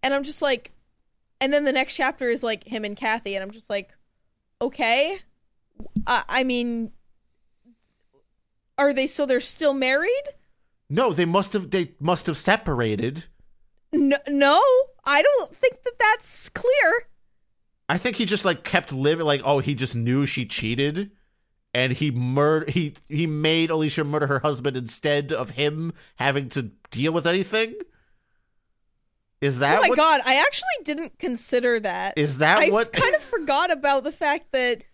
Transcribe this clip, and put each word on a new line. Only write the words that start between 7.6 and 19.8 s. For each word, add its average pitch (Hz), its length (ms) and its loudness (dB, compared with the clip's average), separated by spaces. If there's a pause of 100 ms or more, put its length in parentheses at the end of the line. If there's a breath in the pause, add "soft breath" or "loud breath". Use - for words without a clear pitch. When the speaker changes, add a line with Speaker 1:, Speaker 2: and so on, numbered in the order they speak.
Speaker 1:
are 277 160 4
they, 262 140 0
so - 180 -2
they're 254 140 2
still 285 340 0
married? 302 500 0 (680)
Speaker 2:
No, 208 240 2
they 170 120 2
must 190 280 0
have, 185 180 -4
they 185 280 -2
must 165 280 0
have 160 100 -4
separated. 127 880 -2 (680)
Speaker 1:
No, 285 240 4 (100)
no, 285 340 6 (440)
I 285 160 4
don't 554 340 2
think - 280 0
that 480 160 -8
that's - 500 0
clear. 480 540 2 (840)
Speaker 2:
I 156 80 0
think 220 180 -2
he 226 100 0
just, 196 200 -2
like, 175 180 0
kept - 280 -2
living, 147 340 0
like, 143 180 2
oh, 139 160 2
he 143 160 -2
just 123 200 -6